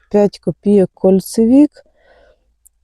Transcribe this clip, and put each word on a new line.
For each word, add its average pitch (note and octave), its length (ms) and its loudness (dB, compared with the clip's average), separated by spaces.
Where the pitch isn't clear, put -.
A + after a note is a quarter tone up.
п'ять G#3 280 -2
копійок G3 560 -2
кольцевік. A3+ 760 0